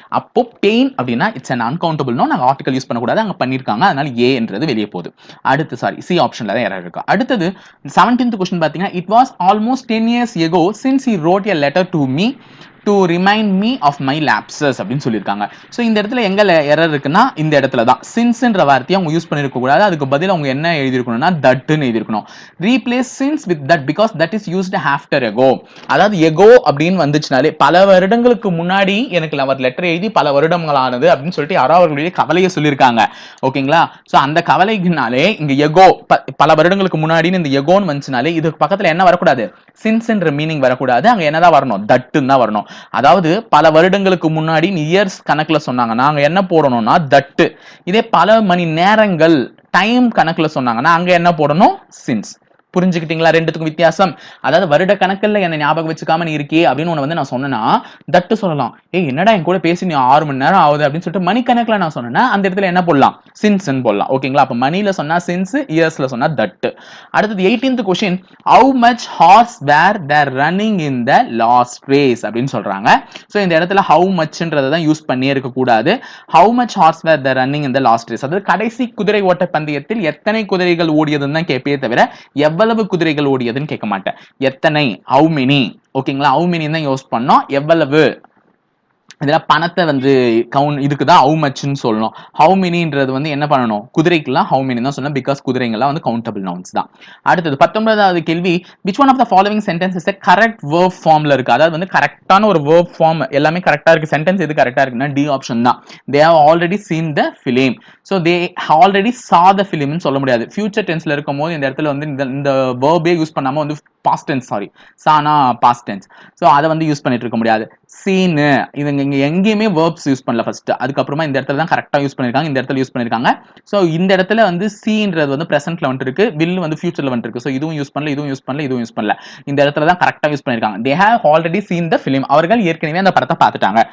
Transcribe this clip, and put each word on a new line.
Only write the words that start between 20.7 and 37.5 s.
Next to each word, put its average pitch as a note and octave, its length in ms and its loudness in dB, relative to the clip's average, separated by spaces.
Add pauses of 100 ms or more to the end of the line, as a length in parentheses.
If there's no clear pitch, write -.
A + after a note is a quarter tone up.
எழுதியிருக்கணும்னா, B2+ 680 -2
தட்டுன்னு C#3 400 2
எழுதியிருக்கணும். A2 400 -4 (380)
"Replace B3 440 0 (140)
since D4 280 -2
with E3+ 200 -4
that C3+ 200 2
because G#3 220 0 (100)
that D#3+ 140 -2
is F#3+ 280 -4
used F#3+ 160 -6
after C#3+ 420 -2
ago." A#2+ 420 2 (260)
அதாவது, E3 440 2
ago G3+ 400 6
அப்படின்னு D3+ 520 0
வந்துச்சுனாலே, C#3+ 280 0
பல D#3+ 340 4
வருடங்களுக்கு G3+ 680 2
முன்னாடி F#3+ 600 -2
எனக்கு D#3 300 -4
அவர் C3+ 180 -2
லெட்டர் B2+ 260 -4
எழுதி F3 260 -2
பல D3 220 0
வருடங்கள் D#3+ 420 0
ஆனது B2+ 340 0
அப்படின்னு D#3 220 0
சொல்லிட்டு D#3 240 -6
யாரோ C#3 200 2
அவர்களுடைய E3 360 2
கவலையை F3+ 440 0
சொல்லியிருக்காங்க. C3+ 520 2 (400)
ஓகேங்களா? C#3 420 0 (160)
So, E3+ 160 2
அந்த D3+ 260 0
கவலைக்குனாலே E3+ 920 0
இங்க C#3+ 260 0
ago, F3 260 6 (140)
ப-, - 180 0 (120)
பல D#3 180 4
வருடங்களுக்கு F3+ 440 2
முன்னாடின்னு E3 480 0
இந்த C#3 160 0